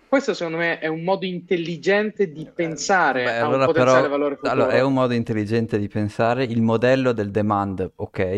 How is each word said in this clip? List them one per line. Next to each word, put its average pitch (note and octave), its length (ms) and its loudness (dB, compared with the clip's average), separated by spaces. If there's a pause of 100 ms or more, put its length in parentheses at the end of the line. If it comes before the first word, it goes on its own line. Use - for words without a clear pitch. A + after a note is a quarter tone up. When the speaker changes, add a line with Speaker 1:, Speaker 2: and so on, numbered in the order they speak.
Speaker 1:
Questo C4+ 240 0
secondo E3 240 -6
me E3+ 220 0
è D#3+ 80 -4
un D#3+ 160 -4
modo F#3 240 -2
intelligente F3+ 1040 -2
di D3 100 -14
Speaker 2:
Eh, D#3 80 -14
Speaker 1:
pensare D#3+ 760 0
Speaker 2:
beh, A#2 120 -2
Speaker 1:
a A#2 40 0
un B2+ 120 0
Speaker 2:
allora C3+ 140 2
Speaker 1:
potenziale C3 340 4
Speaker 2:
però, C#3 80 2
Speaker 1:
valore C#3+ 280 -2
futuro. B2 140 -4
Speaker 2:
allora, A#2+ 200 0
è A#2+ 100 2
un C3+ 120 2
modo B2+ 200 2
intelligente A2+ 640 -2
di G#2 100 -2
pensare. A2+ 580 0
Il A#2 180 0
modello B2 480 2
del G#2 180 -2
demand, G2+ 680 -2
ok, - 220 -12 (200)